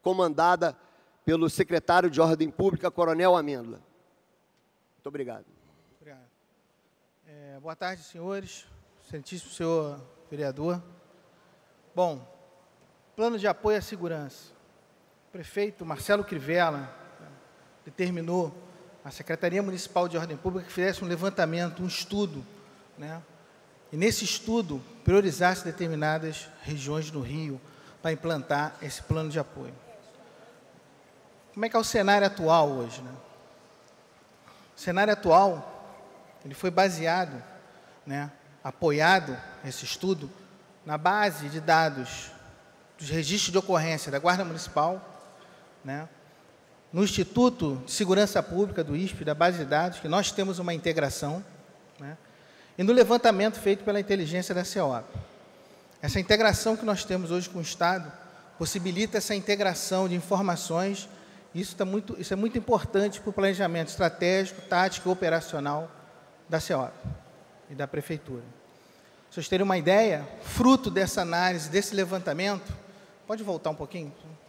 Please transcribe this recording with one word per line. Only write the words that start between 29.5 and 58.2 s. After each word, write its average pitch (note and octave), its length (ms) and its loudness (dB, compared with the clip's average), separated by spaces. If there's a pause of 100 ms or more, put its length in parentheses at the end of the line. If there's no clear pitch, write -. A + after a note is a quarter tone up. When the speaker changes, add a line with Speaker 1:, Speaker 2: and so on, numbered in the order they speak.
Speaker 2:
Como G#3 120 -4
é A3+ 40 -2
que A3 60 -8
é A3+ 40 6
o A3 60 2
cenário G3+ 420 4
atual E3 420 4
hoje, B2+ 340 -6
né? B2+ 80 -14 (1700)
O - 40 -20
cenário G3 320 2
atual, F#3 840 4 (460)
ele C#3+ 100 -14
foi F#3 160 -2
baseado, E3 720 0 (640)
né, C#3+ 240 -8 (340)
apoiado, D3+ 720 4 (280)
esse C3 200 -10
estudo, E3 460 -4 (560)
na D3+ 100 -4
base E3+ 520 0
de D#3 120 -8
dados D#3 720 2 (680)
dos D3 140 -12
registros E3 420 -2
de F#3+ 60 4
ocorrência E3 520 0
da C#3 80 -2
Guarda F3+ 260 2
Municipal, E3 600 -2 (800)
né, C#3+ 240 -10 (840)
no F3+ 120 2
Instituto F#3+ 800 2
de - 80 -12
Segurança G3 500 2
Pública F3+ 400 -2
do D3 140 -4
isp, F#3 260 -4
da D3+ 120 -2
base E3+ 240 4
de D#3 80 -4
dados, D#3+ 340 0
que D#3 80 -8
nós F#3 240 0
temos F#3+ 260 -4
uma F3 140 -4
integração, D#3 720 -2 (540)
né, C#3+ 180 -14 (600)
e F3+ 40 0
no G#3 120 6
levantamento A3 640 6
feito G3+ 240 2
pela G#3 160 0
inteligência F3+ 540 -2
da F3+ 100 -2
ceop. C3+ 400 -2 (960)
Essa D3+ 180 -2
integração G#3+ 560 4
que A3 120 -4
nós G3+ 180 0
temos F3+ 260 -4
hoje F3+ 200 -2
com F3+ 80 -8
o E3 40 -6
Estado E3+ 480 0 (460)